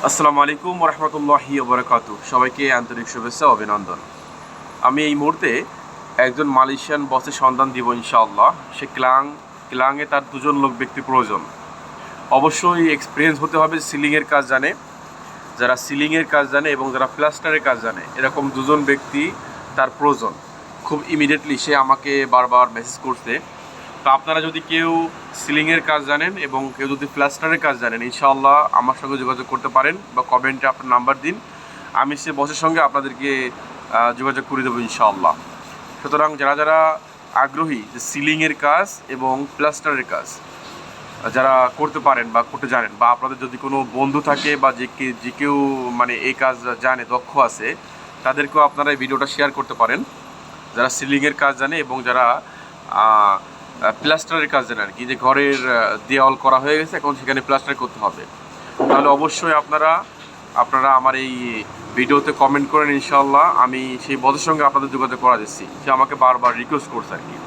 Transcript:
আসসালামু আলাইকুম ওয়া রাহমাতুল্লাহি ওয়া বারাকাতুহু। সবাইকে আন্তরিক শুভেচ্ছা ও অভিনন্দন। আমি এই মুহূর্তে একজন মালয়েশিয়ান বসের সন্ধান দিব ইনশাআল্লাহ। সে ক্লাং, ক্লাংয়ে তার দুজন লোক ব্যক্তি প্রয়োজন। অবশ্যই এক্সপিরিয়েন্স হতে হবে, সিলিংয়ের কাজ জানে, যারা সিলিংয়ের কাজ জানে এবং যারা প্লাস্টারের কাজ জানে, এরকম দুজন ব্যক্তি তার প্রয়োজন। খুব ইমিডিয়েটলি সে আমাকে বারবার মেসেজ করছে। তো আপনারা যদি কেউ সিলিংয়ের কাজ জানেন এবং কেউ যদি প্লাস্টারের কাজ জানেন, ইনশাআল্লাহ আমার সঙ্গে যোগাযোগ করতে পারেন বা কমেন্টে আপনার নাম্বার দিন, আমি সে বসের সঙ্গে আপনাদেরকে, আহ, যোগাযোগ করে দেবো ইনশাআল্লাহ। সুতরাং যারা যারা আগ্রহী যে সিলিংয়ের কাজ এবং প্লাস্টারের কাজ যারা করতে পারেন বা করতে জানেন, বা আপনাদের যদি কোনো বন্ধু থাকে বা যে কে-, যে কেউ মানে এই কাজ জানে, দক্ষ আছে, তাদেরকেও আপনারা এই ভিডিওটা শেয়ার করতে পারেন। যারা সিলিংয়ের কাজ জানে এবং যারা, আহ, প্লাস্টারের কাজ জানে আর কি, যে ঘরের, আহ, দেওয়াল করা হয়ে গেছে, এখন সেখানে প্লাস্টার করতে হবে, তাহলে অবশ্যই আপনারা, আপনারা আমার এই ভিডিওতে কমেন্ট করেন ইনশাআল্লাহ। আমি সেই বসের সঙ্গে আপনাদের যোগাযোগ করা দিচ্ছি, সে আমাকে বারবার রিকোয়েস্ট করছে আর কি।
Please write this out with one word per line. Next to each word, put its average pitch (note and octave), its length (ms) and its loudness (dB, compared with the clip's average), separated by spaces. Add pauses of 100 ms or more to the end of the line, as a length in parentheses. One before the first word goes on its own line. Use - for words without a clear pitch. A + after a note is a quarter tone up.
আসসালামু D3 360 2
আলাইকুম D#3 360 -4
ওয়া D#3+ 100 4
রাহমাতুল্লাহি D3 680 0
ওয়া B2 100 -4
বারাকাতুহু। A#2 480 0 (140)
সবাইকে B2+ 400 2
আন্তরিক A#2 360 -2
শুভেচ্ছা A#2+ 380 -6
ও C#3 100 8
অভিনন্দন। G#2 420 -4 (840)
আমি C3+ 200 4
এই D3 120 0
মুহূর্তে D3 500 0 (600)
একজন C#3 300 -2
মালয়েশিয়ান C#3 540 2
বসের C3+ 220 0
সন্ধান C3 380 2
দিব B2 160 -4 (140)
ইনশাআল্লাহ। A2+ 540 4 (240)
সে C#3 160 -8
ক্লাং, C3 280 4 (480)
ক্লাংয়ে C3+ 360 0
তার C#3 260 -2
দুজন C#3+ 300 0
লোক C3 180 0
ব্যক্তি C3 200 -6
প্রয়োজন। A#2+ 400 0 (920)
অবশ্যই D#3 680 2
এক্সপিরিয়েন্স D3+ 460 0
হতে D#3+ 200 -4
হবে, D#3+ 180 2
সিলিংয়ের D3 520 -2
কাজ C#3+ 200 2
জানে, C#3+ 220 0 (840)
যারা B2 180 2
সিলিংয়ের D3+ 580 -2
কাজ C#3+ 100 4 (100)
জানে D3 160 2
এবং C3 240 -2
যারা C3 120 0 (100)
প্লাস্টারের D3+ 440 0
কাজ B2+ 260 0
জানে, F#2 160 -6 (140)
এরকম C3+ 340 -2
দুজন C3+ 340 2
ব্যক্তি C#3 380 0 (540)
তার C3 220 2
প্রয়োজন। B2 340 0 (520)
খুব D3+ 140 -4 (100)
ইমিডিয়েটলি D3 500 0
সে D3+ 180 -2
আমাকে C3+ 580 2
বারবার B2 400 6
মেসেজ A#2 280 -10
করছে। B2 320 -6 (720)
তো C3+ 60 4
আপনারা D#3 300 2
যদি D#3+ 280 -6
কেউ E3 400 0 (260)
সিলিংয়ের D#3 460 0
কাজ D3+ 260 0
জানেন D3+ 320 0
এবং C3+ 380 -6
কেউ C3+ 120 -4
যদি C#3 260 -4
প্লাস্টারের D3+ 440 0
কাজ D3 200 0
জানেন, A#2 240 -4
ইনশাআল্লাহ C3+ 540 4 (160)
আমার B2+ 280 2
সঙ্গে C#3 180 -6
যোগাযোগ B2+ 340 -4
করতে C3 160 -4
পারেন C3+ 280 2 (180)
বা B2+ 80 0
কমেন্টে C3 440 0
আপনার C3 280 0
নাম্বার B2+ 280 2
দিন, E3 120 -4 (580)
আমি C#3 240 -2
সে D#3 160 -8
বসের C#3+ 220 -4
সঙ্গে D#3+ 260 2
আপনাদেরকে, C3+ 720 -2 (400)
আহ, A#2 300 2
যোগাযোগ C3 300 -2
করে C3 120 -2
দেবো B2 160 -2
ইনশাআল্লাহ। G2+ 560 2 (680)
সুতরাং D3+ 340 0
যারা C#3 200 2
যারা D#3 420 4 (360)
আগ্রহী C#3 460 0 (120)
যে A#2+ 80 -14
সিলিংয়ের D3+ 540 -2
কাজ D3+ 320 2 (220)
এবং C3 380 -4 (100)
প্লাস্টারের D3 540 -2
কাজ D#2 160 -6 (1080)
যারা C3 420 4
করতে D3+ 220 -2
পারেন C3 360 2
বা A#2 80 6
করতে - 240 -6
জানেন, A#2 320 0
বা A#2+ 160 4
আপনাদের C3 240 -6
যদি B2 180 -10
কোনো C3+ 360 -4
বন্ধু C#3 280 0
থাকে C#3+ 360 0
বা C3+ 160 2
যে B2 140 -6 (100)
কে-, B2+ 280 -6
যে B2 140 -6
কেউ C#3+ 160 0 (440)
মানে B2 160 2
এই C3 200 -2
কাজ C3 220 2 (240)
জানে, B2+ 240 0 (100)
দক্ষ B2+ 240 -2 (100)
আছে, A2+ 280 -6 (480)
তাদেরকেও C#3+ 440 2
আপনারা C#3+ 220 0
এই C#3+ 60 2
ভিডিওটা C3 300 -2
শেয়ার C#3+ 240 0
করতে C3+ 240 -8
পারেন। A#2+ 260 2 (760)
যারা B2 120 2
সিলিংয়ের C#3 460 0
কাজ C#3 220 2
জানে C#3 280 -4
এবং B2+ 180 -8
যারা, B2 240 2 (640)
আহ, G#2 460 6 (640)
প্লাস্টারের D#3 460 0
কাজ C#3 200 0
জানে A2+ 140 -4
আর G2 140 -6
কি, A#2+ 100 -10
যে B2+ 100 -4
ঘরের, C3+ 420 2 (120)
আহ, A2 280 2 (100)
দেওয়াল C3+ 260 4 (100)
করা C3 140 6
হয়ে D3 200 2
গেছে, D#3+ 180 -4
এখন C#3+ 240 -2
সেখানে C3 200 -2
প্লাস্টার C3+ 340 -2
করতে A#2+ 300 -8
হবে, - 180 -4 (640)
তাহলে C#3 200 4
অবশ্যই D3+ 440 2
আপনারা, D3+ 520 2 (500)
আপনারা C3 340 2 (120)
আমার C3 140 2
এই C3 180 -4 (640)
ভিডিওতে C#3+ 360 2
কমেন্ট C#3 380 2
করেন D3+ 200 4
ইনশাআল্লাহ। C#3 540 4 (200)
আমি C3 400 -4
সেই C#3 120 -4
বসের C3+ 300 0
সঙ্গে D#3 180 2
আপনাদের C#3 260 2
যোগাযোগ B2+ 300 -2
করা B2 160 6
দিচ্ছি, G#2+ 280 -10 (200)
সে C#3 60 -2
আমাকে C3+ 240 2
বারবার B2 420 2
রিকোয়েস্ট B2+ 380 -4
করছে A2 200 -8
আর D#2+ 120 -12
কি। - 100 -14 (100)